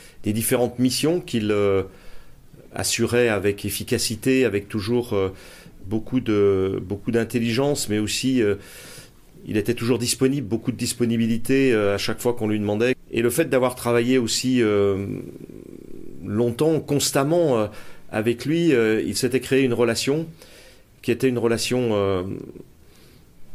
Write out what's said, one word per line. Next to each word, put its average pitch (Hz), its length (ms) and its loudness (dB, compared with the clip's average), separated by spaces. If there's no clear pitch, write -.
des 104 100 0
différentes 120 460 0
missions 143 420 2
qu'il, 107 300 -2
euh, 101 320 2
assurait 117 560 0
avec 101 340 0
efficacité, 120 800 0
avec 101 240 0
toujours, 117 460 -2
euh, 98 160 0
beaucoup 110 340 -4
de, 98 640 2
beaucoup 98 280 -6
d'intelligence, 117 760 0
mais 107 100 0
aussi, 120 420 0
euh, 101 140 2
il 101 100 -4
était 107 200 0
toujours 120 240 0
disponible, 131 480 0
beaucoup 113 240 -2
de 107 60 -6
disponibilité, 117 920 2
euh, 104 220 4
à 101 60 0
chaque 107 200 -4
fois 123 140 0
qu'on 110 140 -2
lui 107 120 0
demandait. 104 360 0
Et 117 100 0
le 117 80 2
fait 156 160 2
d'avoir 127 300 0
travaillé 120 420 2
aussi, 123 460 2
euh, 101 420 2
longtemps, 120 540 0
constamment, 143 800 2
euh, 104 80 0
avec 113 340 -2
lui, 165 280 2
euh, 110 320 4
il 101 100 -4
s'était 127 240 0
créé 131 220 2
une 127 120 4
relation 123 520 2
qui - 80 0
était 127 180 2
une 123 80 0
relation, 117 540 0
euh, 98 320 2